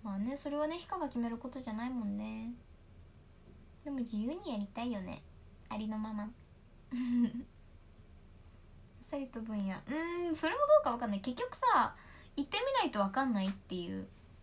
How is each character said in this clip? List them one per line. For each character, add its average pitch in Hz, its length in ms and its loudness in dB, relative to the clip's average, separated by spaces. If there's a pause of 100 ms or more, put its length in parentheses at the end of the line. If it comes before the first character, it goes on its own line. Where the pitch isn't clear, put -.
ま 202 120 -4
あ - 20 -2
ね、 240 200 0
そ 285 120 -4
れ 285 80 0
は 302 100 2
ね、 320 100 -2
ヒ 339 100 -10
カ 381 100 -4
が 320 100 -2
決 240 120 -2
め 233 100 0
る 233 80 -4
こ 247 120 -8
と 262 120 -8
じ 240 80 -8
ゃ 220 40 -4
な 226 120 -4
い 254 40 -2
も 247 160 -2
ん 202 120 -2
ね。 220 360 -6 (1300)
で 294 80 -6
も 269 60 -2
自 233 200 -2
由 233 160 0
に 359 180 -6
や 220 60 -2
り 202 80 -2
た - 160 -8
い 247 100 -2
よ 202 100 -2
ね。 180 220 -8 (440)
あ 214 100 -4
り 214 100 -2
の 214 100 -2
ま 214 160 -2
ま。 208 100 -2
<laughs> - 0 -
あ 214 40 -4
っ - 20 -6 (2750)
さ - 160 -6
り 269 100 -4
と 233 140 -8
分 220 160 -4
野。 190 180 0
う 185 120 -8
ー 339 440 0
ん、 311 40 2
そ 311 120 2
れ 349 60 2
も 508 80 -2
ど 587 40 6 (160)
う - 20 -4
か 262 80 4
わ 233 60 0
か 240 100 -2
ん 208 40 0
な 202 60 0
い。 - 20 -2
結 247 240 -2
局 508 120 -4
さ、 392 400 6 (420)
行 285 100 0
っ - 20 -18
て 403 100 0
み 453 40 2 (160)
な 415 40 6
い 285 80 2
と 214 100 -2
わ 196 100 4
か 262 140 4
ん 247 80 4
な 196 100 4
い 190 60 2
っ - 20 -2
て 190 240 -8
い 180 240 -4
う、 190 80 -8 (360)